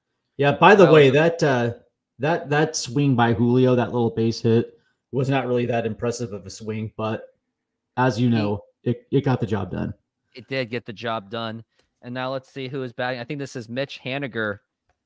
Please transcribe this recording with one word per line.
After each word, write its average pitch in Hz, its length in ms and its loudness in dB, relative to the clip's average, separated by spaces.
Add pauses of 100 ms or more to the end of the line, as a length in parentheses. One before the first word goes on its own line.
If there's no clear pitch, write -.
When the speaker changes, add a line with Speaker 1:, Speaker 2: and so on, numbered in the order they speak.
(380)
Speaker 1:
Yeah, 143 160 2
by 185 220 8
the 196 100 10
Speaker 2:
That 151 80 6
Speaker 1:
way, 147 180 8
Speaker 2:
was 143 80 2
a - 20 4
Speaker 1:
that, 165 220 0
uh, 120 300 0 (460)
that, 147 300 -4
that 151 280 0
swing 139 360 0
by 117 200 4
Julio, 123 420 4
that 120 160 0
little 117 200 0
base 113 280 -2
hit, 117 400 0 (320)
was 127 180 -2
not 131 160 0
really 123 200 0
that 117 200 -2
impressive 113 460 -6
of 95 140 -12
a 95 40 -16
swing, 110 460 -10
but 110 400 -8 (640)
as 123 200 0
you 120 120 2
Speaker 2:
He 117 60 2
Speaker 1:
know, 104 280 -2 (220)
it, 120 260 -4
it 139 140 0
got 127 160 0
the 120 40 -2
job 95 260 -4
done. - 220 -6 (420)
Speaker 2:
It 113 120 -20
did 131 220 -6
get 117 160 -8
the 117 80 -14
job 113 360 -8
done. 113 360 -8 (360)
And 123 120 -14
now 127 180 -6
let's 135 180 -10
see 131 200 -12
who 135 140 -8
is 123 100 -10
batting. 127 260 -6
I 120 60 -10
think 147 140 -8
this 135 180 -10
is 110 100 -10
Mitch 127 380 -8
Haniger, 113 540 -6 (460)